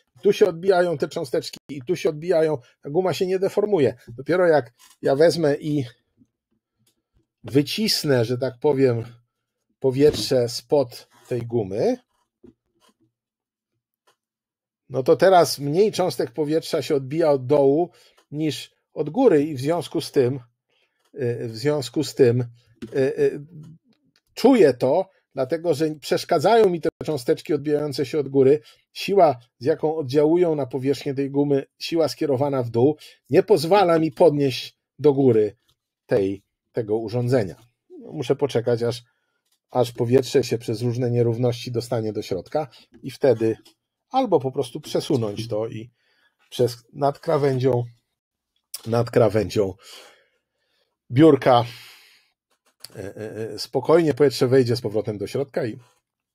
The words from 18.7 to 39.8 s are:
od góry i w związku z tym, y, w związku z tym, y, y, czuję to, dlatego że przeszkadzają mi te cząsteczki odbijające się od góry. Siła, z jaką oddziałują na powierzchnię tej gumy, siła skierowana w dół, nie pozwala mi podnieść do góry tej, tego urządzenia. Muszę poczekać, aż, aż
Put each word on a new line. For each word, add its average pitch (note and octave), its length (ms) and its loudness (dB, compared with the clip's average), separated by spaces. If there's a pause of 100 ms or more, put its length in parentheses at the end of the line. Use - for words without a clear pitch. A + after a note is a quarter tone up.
od D3+ 160 -6
góry F3 340 4
i D#3 120 -6
w B2 60 -8
związku D#3 400 -4
z - 100 -10
tym, C3 280 0 (760)
y, B2 340 -6
w A2+ 100 -14
związku D3 460 -2
z - 120 -12
tym, B2 300 4 (500)
y, - 20 -4
y, C#3+ 480 -2 (880)
czuję A3 400 6
to, C#3 360 0 (240)
dlatego D#3+ 400 -2
że D#3 220 -4
przeszkadzają F3+ 720 2
mi E3+ 120 -4
te - 80 -2 (140)
cząsteczki D#3 500 -4
odbijające D3 520 -4
się D#3 140 -4
od C#3 100 -6
góry. C#3 300 4 (340)
Siła, E3+ 460 2 (200)
z A#2 60 -10
jaką D#3 300 -2
oddziałują D#3 600 2
na C#3+ 100 -4
powierzchnię C3+ 480 -4
tej C#3 180 -6
gumy, C#3+ 340 0 (140)
siła E3 280 -2
skierowana C#3 560 -2
w A#2 60 -10
dół, B2 280 2 (320)
nie D#3+ 140 4
pozwala F3 560 2
mi D#3+ 120 -2
podnieść C#3+ 680 0 (220)
do C#3+ 140 4
góry A#2 420 2 (500)
tej, G2 380 -2 (280)
tego G#2+ 260 -4
urządzenia. A2+ 580 -2 (340)
Muszę D#3 460 -6
poczekać, A#2+ 480 -2
aż, A#2 200 -6 (680)
aż A#2+ 200 0